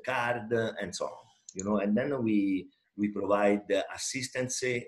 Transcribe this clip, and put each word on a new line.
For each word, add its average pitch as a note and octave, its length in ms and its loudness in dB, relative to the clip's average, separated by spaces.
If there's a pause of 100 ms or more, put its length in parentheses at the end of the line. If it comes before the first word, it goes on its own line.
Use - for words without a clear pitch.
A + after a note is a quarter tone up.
card, A#2+ 480 -2
uh, A2 280 2
and F2+ 160 -6
so - 80 -4
on. C#2 80 -6 (400)
You - 120 -8
know, G#2 140 2
and G#2 180 2
then C3+ 260 0
we, G2 460 2 (280)
we G#2 120 0
provide, G2+ 640 2
uh, G2 120 4 (120)
assistance, B2+ 680 -4
uh, B2 240 0